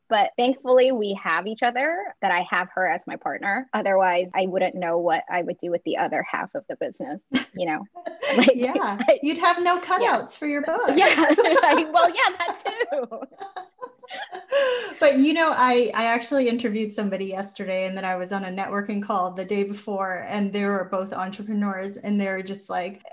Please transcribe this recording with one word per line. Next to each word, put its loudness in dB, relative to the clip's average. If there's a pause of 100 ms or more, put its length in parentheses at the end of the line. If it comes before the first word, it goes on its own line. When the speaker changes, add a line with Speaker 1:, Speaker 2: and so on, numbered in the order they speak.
Speaker 1:
But 2
thankfully 4
we -4
have 0
each -6
other, -2
that 2
I 0
have -2
her 0
as -2
my -10
partner. -4
Otherwise, 2
I 0
wouldn't -2
know -2
what 0
I -2
would -6
do -6
with -4
the -4
other -2
half -6
of -8
the -10
business, -8 (340)
you -6
know? -4 (200)
<laughs> -2
Like, 6
Speaker 2:
Yeah, -2
Speaker 1:
I 2
Speaker 2:
you'd -2
have 4
no 2
cutouts 0
Speaker 1:
Yeah. 0
Speaker 2:
for -8
your -2
book. 0
Speaker 1:
Yeah. 8
<laughs> 4
I, 6
well, 6
yeah, 0
that -2
too. -4
Speaker 2:
<laughs> -20 (1700)
But, 6
you 6
know, 4
I, 4
I 0
actually 2
interviewed -2
somebody -4
yesterday, -6
and -6
then -6
I -2
was -6
on -4
a -8
networking -4
call -2
the -8
day -2
before, -6
and -2
they -2
were 0
both -4
entrepreneurs, -6
and -2
they 0
were -4
just -10
like, -6